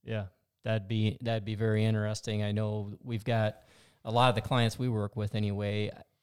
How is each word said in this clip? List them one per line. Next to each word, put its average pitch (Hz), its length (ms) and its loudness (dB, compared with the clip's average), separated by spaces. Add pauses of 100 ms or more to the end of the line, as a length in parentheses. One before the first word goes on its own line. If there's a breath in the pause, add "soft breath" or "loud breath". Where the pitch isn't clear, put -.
Yeah, 107 220 -4 (400)
that'd 107 240 -2
be, 107 320 2
that'd 113 240 -2
be 107 100 -4
very 110 300 2
interesting. 107 580 0
I 104 80 0
know 107 400 -2 (100)
we've 113 220 -6
got 110 380 0 (420 loud breath)
a 113 80 -6
lot 123 180 6
of 107 60 2
the 110 60 0
clients 117 360 0
we 123 120 -2
work 107 260 -2
with 104 200 -4
anyway. 104 560 -2 (320)